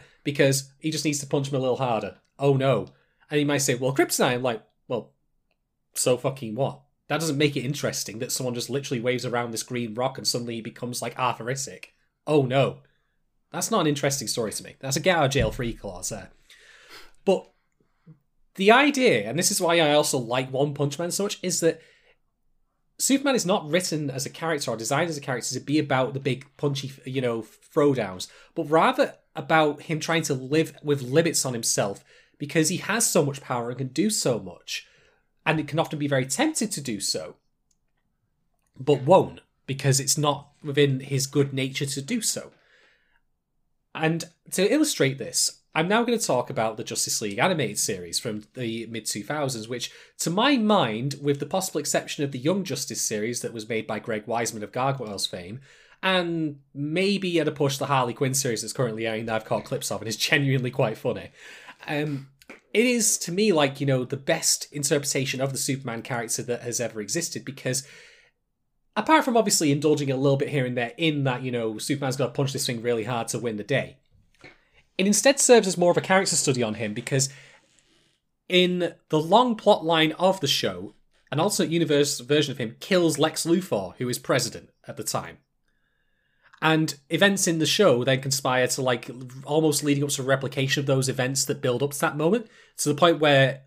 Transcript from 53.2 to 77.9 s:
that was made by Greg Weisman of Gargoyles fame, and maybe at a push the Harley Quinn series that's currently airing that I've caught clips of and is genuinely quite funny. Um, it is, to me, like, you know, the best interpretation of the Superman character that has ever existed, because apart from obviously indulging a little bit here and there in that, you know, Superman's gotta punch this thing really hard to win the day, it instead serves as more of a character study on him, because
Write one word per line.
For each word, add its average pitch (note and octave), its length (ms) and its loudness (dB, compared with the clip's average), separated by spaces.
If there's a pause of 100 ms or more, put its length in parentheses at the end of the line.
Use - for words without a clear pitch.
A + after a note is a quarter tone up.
that A2 120 -8
was A2 160 -10
made A2 160 -2
by G#2+ 140 -6
Greg G#2+ 260 -6
Weisman A2 380 -4
of G#2 80 -12
Gargoyles B2 560 -4
fame, F#2+ 320 -10 (420)
and E3+ 580 0 (140)
maybe F3 640 0
at D3+ 80 2
a C#3+ 40 0
push C#3 260 0
the C3 100 -4
Harley B2+ 260 0
Quinn C3 200 -2
series B2+ 280 -2
that's A2 120 -10
currently A2+ 320 -2
airing A2+ 200 -2
that A2+ 100 -2
I've A2 100 -2
caught G#2+ 200 -2
clips - 260 -6
of G2 100 -6
and G2+ 60 -8
is A2 80 -4
genuinely C3+ 560 2
quite A2+ 260 0
funny. G#2+ 340 -6 (560)
Um, D3 400 -6 (460)
it A3+ 120 4
is, A#3+ 340 2
to - 120 -8
me, G3+ 220 2
like, C#3+ 260 2
you C#3+ 60 -2
know, C3 180 2
the C3 140 -6
best - 540 -2
interpretation C#3 680 -2
of C3+ 120 0
the C3 60 -6
Superman B2+ 440 -4
character A#2 420 -4
that A#2 180 -4
has A#2+ 180 -4
ever A2+ 200 -4
existed, G#2+ 460 -6
because C3 420 -6 (1080)
apart D4+ 260 4
from A#3 140 2
obviously F#3 340 4
indulging D3 400 2
a B2+ 60 0
little C#3 200 4
bit C#3 120 -2
here C3+ 160 0
and B2 100 -4
there A#2+ 220 -2
in D3+ 260 0
that, B2+ 180 0
you B2+ 100 -4
know, A2+ 260 -2
Superman's C3+ 400 -4
gotta B2+ 160 -2
punch C#3 200 0
this B2+ 120 -4
thing A#2 160 -4
really A#2 240 0
hard A#2 240 -4
to A#2 100 -4
win A2 160 -4
the G2+ 80 -8
day, A#2 340 -2 (1000)
it F#3+ 100 2
instead C4+ 320 4
serves A3+ 280 8
as F3+ 100 -2
more F3 140 6
of E3+ 60 4
a D3 40 2
character F#3+ 340 2
study B2+ 260 2
on G#2+ 120 -2
him, G#2 200 -6
because C3+ 360 -2 (1200)